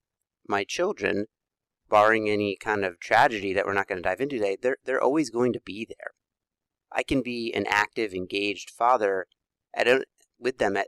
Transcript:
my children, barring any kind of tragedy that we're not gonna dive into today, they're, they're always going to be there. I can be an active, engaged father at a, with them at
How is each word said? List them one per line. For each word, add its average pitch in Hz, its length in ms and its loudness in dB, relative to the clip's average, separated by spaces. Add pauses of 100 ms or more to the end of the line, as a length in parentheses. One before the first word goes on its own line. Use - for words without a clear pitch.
(480)
my 101 160 -2
children, 101 640 -2 (640)
barring 107 400 6
any 104 260 0
kind 104 300 -2
of 87 160 -6
tragedy 110 520 2
that 95 120 0
we're 95 80 -2
not 98 140 0
gonna 92 140 -6
dive 92 200 -2
into 139 160 -4
today, 98 240 -2
they're, 127 240 -2
they're 131 180 0
always 139 260 2
going 120 240 0
to - 60 -8
be 101 260 -12
there. - 260 -14 (800)
I 127 120 -4
can 135 180 -2
be 117 320 -6
an 101 140 -2
active, 104 460 0
engaged 95 560 -4
father 107 580 2 (460)
at 110 140 0
a, 131 160 4 (360)
with 123 180 -4
them 101 180 0
at 98 120 -2